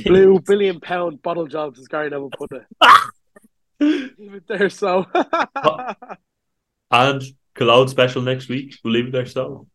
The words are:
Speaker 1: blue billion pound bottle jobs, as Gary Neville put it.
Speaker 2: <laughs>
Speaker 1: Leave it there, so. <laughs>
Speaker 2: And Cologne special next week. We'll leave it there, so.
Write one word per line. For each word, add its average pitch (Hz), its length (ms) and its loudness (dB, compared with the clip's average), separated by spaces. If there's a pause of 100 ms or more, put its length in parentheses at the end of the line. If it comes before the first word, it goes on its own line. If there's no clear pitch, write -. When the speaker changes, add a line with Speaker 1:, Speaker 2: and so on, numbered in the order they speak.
Speaker 1:
blue 190 300 6
billion 190 400 0
pound 175 420 -6
bottle 170 260 -6
jobs, 143 320 -10
as 127 80 -20
Gary 151 220 -6
Neville 139 260 -10
put 143 160 -14
it. 127 120 -16 (1160)
Speaker 2:
<laughs> 294 380 -4
Speaker 1:
Leave 202 160 -20
it 196 140 -20
there, 196 240 -2
so. 185 420 -2
<laughs> 269 720 -2 (1040)
Speaker 2:
And 131 320 2 (320)
Cologne 127 360 4
special 127 320 0
next 127 260 -6
week. 135 340 -10
We'll 113 120 -4
leave 120 140 -2
it 127 40 -12
there, 127 140 -4
so. 135 500 -10